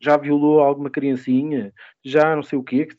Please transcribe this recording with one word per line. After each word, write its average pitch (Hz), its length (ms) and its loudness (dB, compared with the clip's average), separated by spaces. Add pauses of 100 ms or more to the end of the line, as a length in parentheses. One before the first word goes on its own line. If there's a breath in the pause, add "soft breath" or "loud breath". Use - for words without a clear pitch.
já 147 160 2
violou 147 440 2
alguma 143 300 0
criancinha, 131 840 -4 (300 loud breath)
já 151 320 2
não 151 80 -4
sei 139 160 -6
o 127 60 -6
quê, 131 220 -2
que, - 120 -20